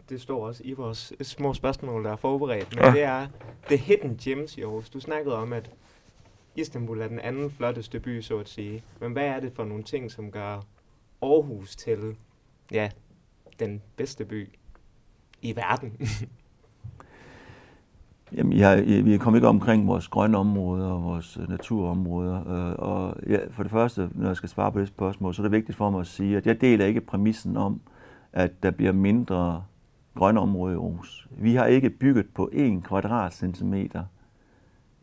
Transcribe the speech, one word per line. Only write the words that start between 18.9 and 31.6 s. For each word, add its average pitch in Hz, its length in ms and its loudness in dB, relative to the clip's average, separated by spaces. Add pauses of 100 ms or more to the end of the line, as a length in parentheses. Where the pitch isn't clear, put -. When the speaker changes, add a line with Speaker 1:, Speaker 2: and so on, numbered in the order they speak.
Speaker 2:
vi 104 140 8
kommer 110 200 6
ikke 120 100 8
omkring 107 380 6
vores 95 220 0
grønne 104 300 2
områder 95 500 0
og 90 160 -2
vores, 85 320 -6
øh, 85 120 -8
naturområder. 90 920 -2 (300)
Øh, 87 80 -4
og 95 380 -4 (100)
ja, 104 120 4 (120)
for 104 120 -6
det 98 100 -6
første, 110 420 0
når 104 120 -2
jeg 92 100 -2
skal - 120 -10
svare 104 240 -2
på 104 80 -2
det 98 80 -2
spørgsmål, 95 460 -4
så 104 80 -6
er - 20 2
det 104 80 0
vigtigt 110 260 0
for 104 120 2
mig 95 100 0
at 87 60 -4
sige, 101 300 -2
at 98 100 -2
jeg 117 140 2
deler 113 260 6
ikke 110 140 2
præmissen 104 560 0
om, 101 240 0 (520)
at 92 300 0
der 95 80 2
bliver 95 220 2
mindre 95 720 2 (500)
grønne 104 260 4
områder 92 340 0
i 82 40 -2
Aarhus. 87 520 -8
Vi 113 240 2
har 123 120 4